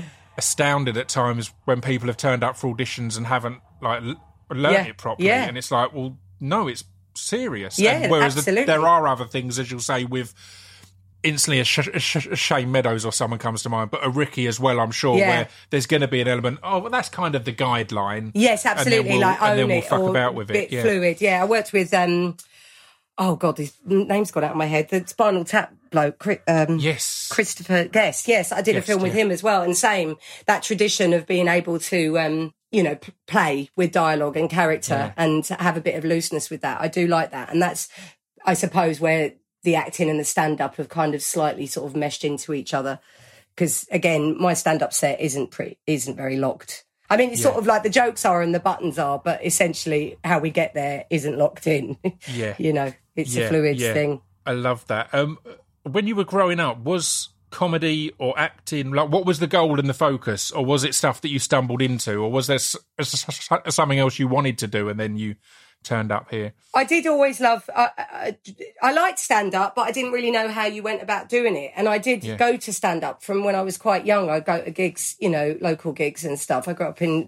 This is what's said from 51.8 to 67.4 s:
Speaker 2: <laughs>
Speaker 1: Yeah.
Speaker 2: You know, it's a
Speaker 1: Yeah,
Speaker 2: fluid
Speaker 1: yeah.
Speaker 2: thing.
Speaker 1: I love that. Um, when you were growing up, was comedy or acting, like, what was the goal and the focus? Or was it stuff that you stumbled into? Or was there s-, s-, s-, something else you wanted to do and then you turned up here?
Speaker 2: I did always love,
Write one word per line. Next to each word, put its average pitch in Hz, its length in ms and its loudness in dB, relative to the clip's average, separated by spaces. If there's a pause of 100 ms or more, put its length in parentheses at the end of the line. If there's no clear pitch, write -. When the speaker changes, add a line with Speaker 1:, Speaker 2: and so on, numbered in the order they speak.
Speaker 2:
<laughs> - 180 -20
Speaker 1:
Yeah. 113 280 -4
Speaker 2:
You 156 120 0
know, 139 220 -2 (220)
it's 139 200 -4
a 120 60 2
Speaker 1:
Yeah, 113 80 0
Speaker 2:
fluid 151 300 2
Speaker 1:
yeah. 117 140 0
Speaker 2:
thing. 147 280 -2 (240)
Speaker 1:
I 135 80 -2
love 123 340 -2
that. 113 240 -2
Um, 147 280 0 (440)
when 170 240 -2
you 220 80 -2
were 202 80 0
growing 180 360 2
up, 123 240 -2
was 170 460 -2 (220)
comedy 160 680 0
or 131 180 -2
acting, 151 540 -4
like, 147 180 2
what 180 160 2
was 175 140 2
the 170 80 0
goal 160 320 4
and 139 100 2
the 131 40 2
focus? 127 580 0
Or - 120 -2
was 131 200 2
it 135 120 -2
stuff 135 260 0
that 156 80 -6
you 139 100 -2
stumbled 123 420 0
into? 117 400 0
Or 110 100 0
was 127 160 0
there 139 80 2
s-, - 200 -2 (240)
s-, 143 280 -4
s-, - 480 -2
something 139 240 2
else 135 200 2
you 131 80 2
wanted 131 320 0
to 113 80 -4
do 104 200 -2
and 104 120 -6
then 107 180 -4
you 107 180 -6 (480)
turned 110 280 -2
up 104 180 -4
here? 107 240 -6 (200)
Speaker 2:
I 262 100 4
did 330 240 0
always 277 320 2
love, 233 360 2